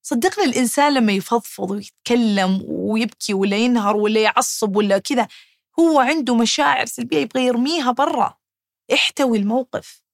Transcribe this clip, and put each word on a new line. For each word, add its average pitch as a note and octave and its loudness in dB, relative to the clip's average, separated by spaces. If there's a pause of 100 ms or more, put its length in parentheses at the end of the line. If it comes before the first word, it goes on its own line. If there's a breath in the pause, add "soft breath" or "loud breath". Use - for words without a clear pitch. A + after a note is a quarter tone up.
صدقني F4+ 0
الإنسان C4+ 0
لما A3 2
يفضفض G3 -4
ويتكلم G3+ 0
ويبكي G#3 -4
ولا G3 0
ينهر A3 0
ولا G#3+ 0
يعصب G#3+ 0
ولا G3+ 2
كذا، A#3+ -2 (520 loud breath)
هو D#4+ 4
عنده B3+ 0
مشاعر C#4 0
سلبية B3 -6
يبغى C4 -2
يرميها B3+ 0
برا. C#4 -2 (500)
احتوي B3 0
الموقف. A3+ -4 (100)